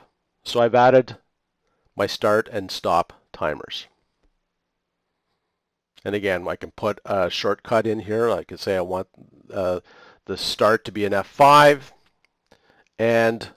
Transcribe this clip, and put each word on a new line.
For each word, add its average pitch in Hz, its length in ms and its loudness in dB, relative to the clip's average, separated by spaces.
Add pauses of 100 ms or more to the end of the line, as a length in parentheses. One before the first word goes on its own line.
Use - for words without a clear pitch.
(440)
So - 180 -2
I've 117 140 2
added 127 420 6 (800)
my 101 100 -2
start 107 440 0
and 98 200 -8
stop 87 440 -2 (200)
timers. - 540 -8 (2250)
And 101 80 -6
again, 95 340 -2
I 82 80 -6
can - 160 -16
put 104 320 -6
a 92 280 -2
shortcut 110 560 -4
in 107 140 -4
here. 110 280 -2
I 87 140 -4
can 92 160 -18
say 98 180 -4
I 92 40 -4
want, 92 260 -6 (440)
uh, 92 280 -4 (460)
the 95 120 -10
start - 480 0
to 107 60 -12
be 101 140 -6
an 101 80 -2
F 98 140 -4
five 147 640 4 (1080)
and 113 580 0